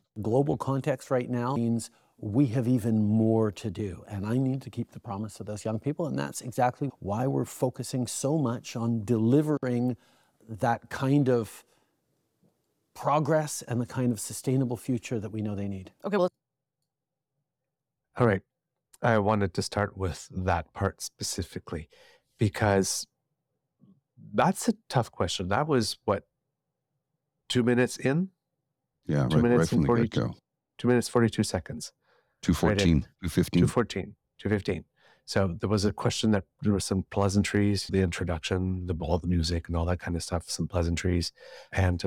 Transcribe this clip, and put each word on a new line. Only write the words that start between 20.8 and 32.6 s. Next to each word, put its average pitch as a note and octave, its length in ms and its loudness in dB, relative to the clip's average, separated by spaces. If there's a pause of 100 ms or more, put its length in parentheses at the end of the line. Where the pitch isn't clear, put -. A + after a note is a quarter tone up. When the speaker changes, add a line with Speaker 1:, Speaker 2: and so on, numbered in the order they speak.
Speaker 3:
specifically - 880 -8 (500)
because G2+ 680 0 (1300)
that's C#3 340 2
a G#3+ 60 2 (140)
tough - 240 0
question. F#2 360 -2
That B2+ 200 0
was, B2 360 2
what, - 200 0 (1200)
two B2 140 2
minutes A#2+ 340 4
in? D#3+ 340 0 (760)
Speaker 4:
Yeah, C#2+ 220 2
Speaker 3:
Two D#2 80 2
Speaker 4:
right, - 80 6
Speaker 3:
minutes A#2+ 160 4
Speaker 4:
right E2 80 2
from A#2+ 100 2
Speaker 3:
and D2+ 60 4
Speaker 4:
the C#2+ 40 2
Speaker 3:
42 A#2 320 2
Speaker 4:
get-go. A1+ 140 -2 (420)
Speaker 3:
two A#2+ 120 -2
minutes, B2 200 4
forty-two A2+ 360 2
seconds. - 480 -6 (500)
Speaker 4:
Two - 120 2
fourteen, F2+ 420 4